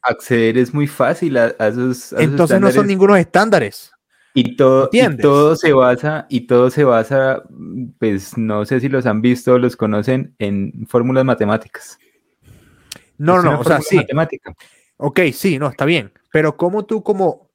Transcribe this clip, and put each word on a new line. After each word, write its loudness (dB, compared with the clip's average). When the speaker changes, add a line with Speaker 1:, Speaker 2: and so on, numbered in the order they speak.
Speaker 1:
acceder 0
es -2
muy -2
fácil -2
a, 0
a 0
esos, -6
a -6
esos 0
Speaker 2:
Entonces 2
no 2
son 4
Speaker 1:
estándares. 2
Speaker 2:
ningunos 4
estándares. -2
Speaker 1:
Y 0
todo, 4
y 2
Speaker 2:
¿Entiendes? 2
Speaker 1:
todo 4
se 2
basa, 2
y -4
todo 2
se 0
basa, 0
pues, -4
no -4
sé -2
si -4
los -2
han -2
visto 2
o 4
los -2
conocen, -4
en -6
fórmulas 0
matemáticas. -4
Speaker 2:
No, 2
Speaker 1:
Es 0
Speaker 2:
no, 2
Speaker 1:
una -2
Speaker 2:
o -6
sea, 2
Speaker 1:
fórmula -6
Speaker 2:
sí. 0
Speaker 1:
matemática. -4
Speaker 2:
Ok, -4
sí, -2
no, -4
está -4
bien. -2
Pero -4
¿cómo -4
tú -8
como -4